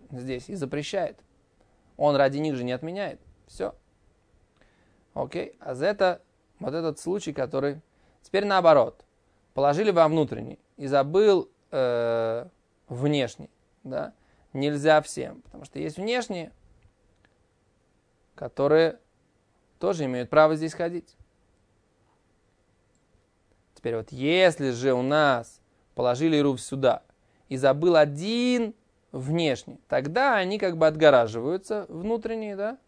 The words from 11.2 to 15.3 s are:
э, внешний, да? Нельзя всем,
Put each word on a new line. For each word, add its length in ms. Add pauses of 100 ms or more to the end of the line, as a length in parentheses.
э, 760 (420)
внешний, 600 (320)
да? 300 (380)
Нельзя 500
всем, 400